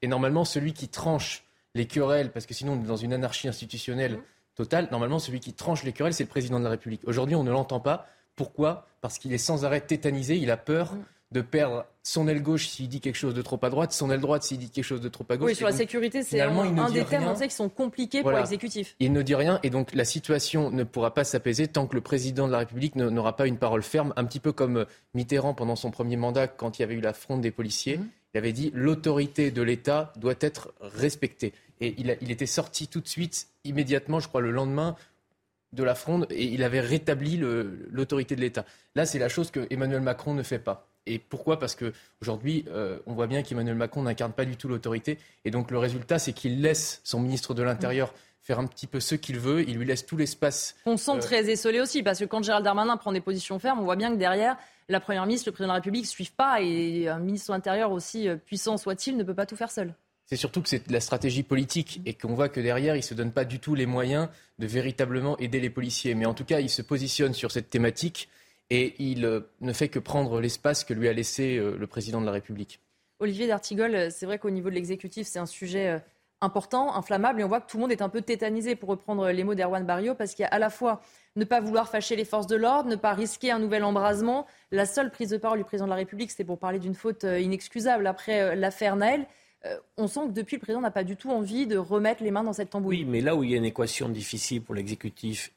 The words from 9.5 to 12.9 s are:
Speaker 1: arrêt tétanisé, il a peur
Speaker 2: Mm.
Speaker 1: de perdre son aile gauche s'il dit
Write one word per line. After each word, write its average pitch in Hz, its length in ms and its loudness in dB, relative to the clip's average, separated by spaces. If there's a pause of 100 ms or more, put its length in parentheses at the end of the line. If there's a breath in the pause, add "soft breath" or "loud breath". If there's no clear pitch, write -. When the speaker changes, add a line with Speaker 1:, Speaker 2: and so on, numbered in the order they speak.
Speaker 1:
arrêt 143 160 2
tétanisé, 143 560 0
il 135 140 2
a 113 60 4
peur 165 380 0
Speaker 2:
Mm. 202 100 -10 (280 loud breath)
Speaker 1:
de 123 100 2
perdre 120 440 2 (160)
son 160 240 0
aile 151 160 2
gauche 156 240 2
s'il 131 220 -8
dit 131 120 -6